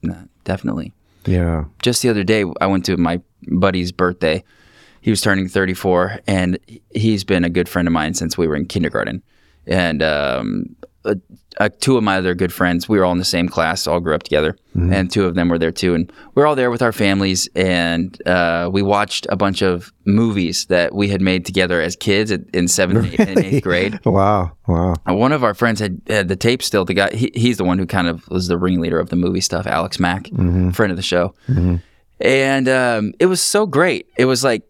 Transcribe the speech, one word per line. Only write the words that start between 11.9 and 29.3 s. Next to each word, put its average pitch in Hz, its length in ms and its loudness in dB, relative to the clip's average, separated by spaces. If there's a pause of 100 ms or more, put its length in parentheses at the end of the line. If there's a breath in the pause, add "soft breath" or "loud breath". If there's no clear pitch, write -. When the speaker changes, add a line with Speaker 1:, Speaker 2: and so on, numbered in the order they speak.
Speaker 1:
of 113 60 2
my 98 140 2
other 92 180 0
good 87 180 -2
friends, 87 340 0
we 107 120 2
were 92 60 4
all 90 60 2
in 90 60 0
the 90 80 -2
same 90 240 0
class, 80 380 -2
all 85 120 0
grew 80 140 -2
up 76 100 -2
together, 78 320 0 (200)
Speaker 2:
Mm-hmm. 90 180 2
Speaker 1:
and 92 180 0
two 98 140 2
of 87 100 -2
them 87 140 2
were 85 80 2
there 82 140 0
too. 90 240 0
And 85 160 -2 (240 loud breath)
we're 139 100 6
all 151 100 2
there 127 140 2
with 120 140 -2
our 117 80 2
families, 98 640 0
and, 87 720 0
uh, 87 440 0
we 98 100 0
watched 101 480 0
a 98 60 -2
bunch 98 280 0
of 90 280 -2 (140)
movies 101 640 0
that 87 260 2
we 101 160 0
had 98 120 0
made 92 240 0
together 90 360 0
as 87 140 -4
kids 107 360 0
at, 92 100 -2 (120)
in 87 140 2
seventh 95 520 0
and 101 100 2 (100)
eighth - 60 2
Speaker 2:
Really? - 160 0
Speaker 1:
grade. 92 440 -2
Speaker 2:
Wow, 98 460 2 (160)
wow. 87 260 2 (160)
Speaker 1:
Uh, 90 60 2
one 120 160 2
of 147 120 0
our 110 120 2
friends 117 240 0
had, 101 280 -4
had 104 200 0
the 95 80 0
tape 120 260 0
still. 98 240 0
The 92 80 -4
guy, 98 180 2
he, 110 220 -2
he's 117 240 2
the 98 80 0
one 90 140 2
who 92 80 0
kind 90 200 0
of 82 220 -6
was 90 180 -2
the 87 100 0
ringleader 87 420 0
of 87 100 -4
the 85 60 -4
movie 90 260 0